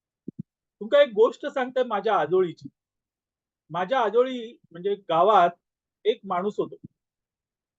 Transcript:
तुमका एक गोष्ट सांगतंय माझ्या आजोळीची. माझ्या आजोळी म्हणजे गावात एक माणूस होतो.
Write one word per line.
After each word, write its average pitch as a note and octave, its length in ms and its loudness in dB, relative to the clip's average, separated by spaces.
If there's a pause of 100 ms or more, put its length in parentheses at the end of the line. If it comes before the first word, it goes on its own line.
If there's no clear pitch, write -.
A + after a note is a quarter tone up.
(800)
तुमका C#4+ 220 4
एक C#4+ 60 4
गोष्ट A#3 380 0
सांगतंय C4 360 -4
माझ्या G#3 380 -2
आजोळीची. D#3+ 480 -2 (1000)
माझ्या F#3 300 -2
आजोळी A#3+ 580 -2 (120)
म्हणजे F3 240 -4
गावात G3+ 560 4 (540)
एक A3 200 0
माणूस F#3+ 340 -6
होतो. D3+ 180 -6 (1000)